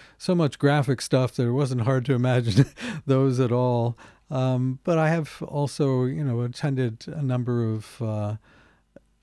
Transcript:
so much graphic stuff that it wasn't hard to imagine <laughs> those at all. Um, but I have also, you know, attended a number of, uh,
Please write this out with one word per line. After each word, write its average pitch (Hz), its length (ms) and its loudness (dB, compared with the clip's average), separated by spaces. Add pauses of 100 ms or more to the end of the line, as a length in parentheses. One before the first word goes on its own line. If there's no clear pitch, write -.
(160)
so - 180 0
much 165 240 2
graphic 143 440 2
stuff 127 300 0
that 123 160 0
it - 20 0
wasn't 127 320 0
hard 131 240 2
to 131 80 2
imagine 123 520 4 (200)
<laughs> 185 200 -10
those 135 340 2
at 120 100 2
all. 120 480 0 (320)
Um, 131 540 0
but 165 140 2
I 156 120 2
have 160 320 -4
also, 139 600 0
you 151 180 -2
know, 120 200 -2
attended 123 680 -4
a 165 140 -6
number 123 460 0
of, 110 320 -6
uh, 107 360 -4 (880)